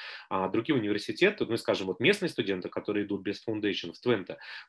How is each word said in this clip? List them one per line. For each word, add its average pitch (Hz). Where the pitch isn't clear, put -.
А 95
другие 117
университеты, 110
ну, 110
скажем, 98
вот 92
местные 180
студенты, 98
которые 104
идут 101
без 95
foundation 104
в -
Твенте, 110